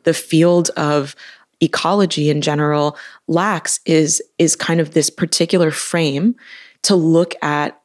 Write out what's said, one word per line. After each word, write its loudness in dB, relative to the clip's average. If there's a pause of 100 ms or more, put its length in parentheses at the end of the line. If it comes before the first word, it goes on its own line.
the 2
field 2
of -2 (440)
ecology 0
in 0
general -2 (320)
lacks -2
is, 2 (160)
is 2
kind -2
of -2
this 0
particular 0
frame -2 (460)
to 2
look 2
at -4